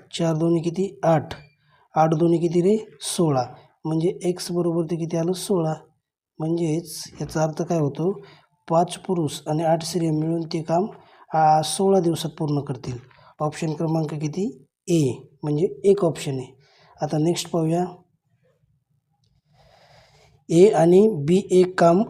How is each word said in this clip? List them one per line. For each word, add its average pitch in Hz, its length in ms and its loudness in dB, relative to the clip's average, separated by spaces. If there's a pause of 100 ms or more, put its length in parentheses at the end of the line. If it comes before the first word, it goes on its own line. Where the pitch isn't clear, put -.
(180)
चार 165 180 0
दोन 165 260 0
किती? 185 400 -4
आठ, 160 260 2 (680)
आठ 160 180 2
दोन 170 260 2
किती 170 200 0
रे? 214 400 0
सोळा, 143 440 -2 (400)
म्हणजे 160 400 -2
एक्स 180 280 -6
बरोबर 170 320 -2
ते 165 120 -6
किती 165 200 -6
आलं? 165 160 -2
सोळा. 170 420 -2 (640)
म्हणजेच 165 640 -4 (160)
याचा 156 220 -4
अर्थ 156 200 -2
काय 165 160 -2
होतो? 156 420 -2 (500)
पाच 170 280 0
पुरुष 170 480 -4
आणि 156 160 -2
आठ 165 200 0
स्त्रिया 165 300 -2
मिळून 160 280 -2
ते 165 220 -6
काम, 170 240 0 (460)
आ, 156 300 4
सोळा 196 380 2
दिवसात 165 380 -2
पूर्ण 147 220 -2
करतील. 127 380 -8 (420)
ऑप्शन 156 320 -4
क्रमांक 160 420 -2
किती? 156 520 -6 (220)
ए, 151 240 2 (300)
म्हणजे 151 420 -2
एक 196 200 4
ऑप्शन 151 280 -2
आहे. 127 240 -10 (460)
आता 147 160 -2
नेक्स्ट 170 320 0
पाहूया. 170 340 0 (2750)
ए 175 180 8
आणि 175 400 6
बी 180 420 0
एक 180 300 4
काम 175 300 6